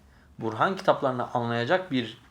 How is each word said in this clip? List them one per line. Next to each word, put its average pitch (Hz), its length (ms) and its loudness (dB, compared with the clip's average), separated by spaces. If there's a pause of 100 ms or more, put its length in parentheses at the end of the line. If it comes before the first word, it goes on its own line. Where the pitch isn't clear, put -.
(400)
Burhan 127 360 0
kitaplarını 131 580 0
anlayacak 120 580 0
bir 120 260 -2 (140)